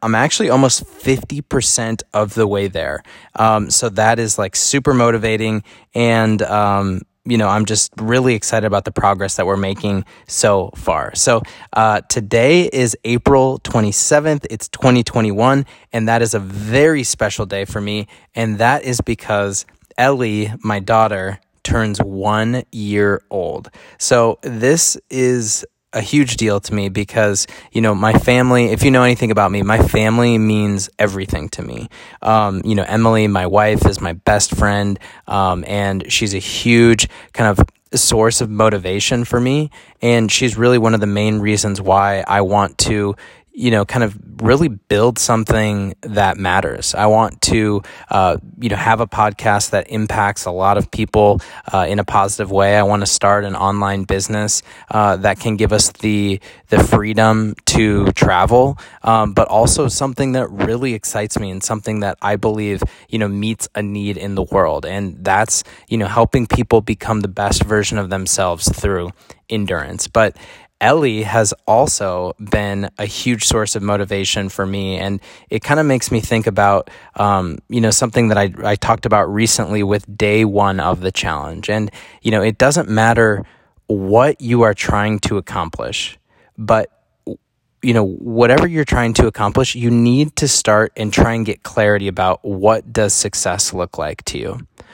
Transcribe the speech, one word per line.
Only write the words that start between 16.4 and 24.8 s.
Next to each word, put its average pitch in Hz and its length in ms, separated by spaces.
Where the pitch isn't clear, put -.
very 113 640
special 107 400
day 98 220
for - 140
me. 104 280
And 110 220
that 120 280
is 123 180
because 101 640
Ellie, 117 520
my 104 160
daughter, 98 600
turns 110 360
one 104 640
year 104 560
old. 95 420
So 117 420
this 131 560